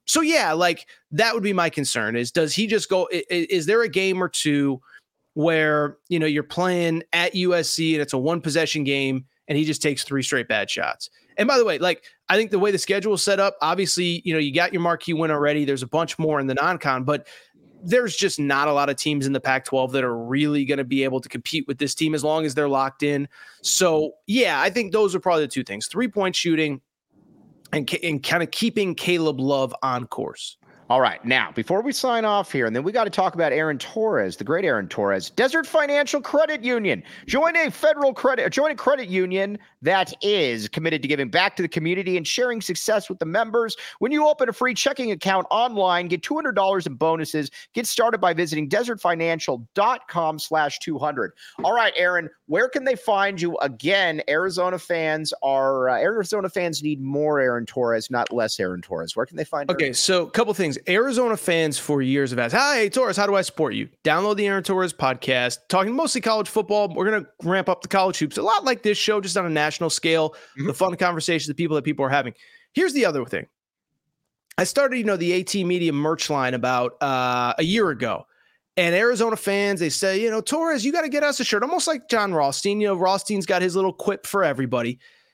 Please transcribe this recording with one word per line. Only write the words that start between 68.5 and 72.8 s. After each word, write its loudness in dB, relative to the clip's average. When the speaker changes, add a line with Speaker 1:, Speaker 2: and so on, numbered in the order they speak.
Speaker 1:
like 0
this 2
show, 0
just -4
on 0
a -2
national 0
scale. 2
Speaker 2:
Mm-hmm. -8
Speaker 1:
The -2
fun 0
conversations, 0
the -6
people -2
that 0
people -2
are 0
having. 0
Here's 0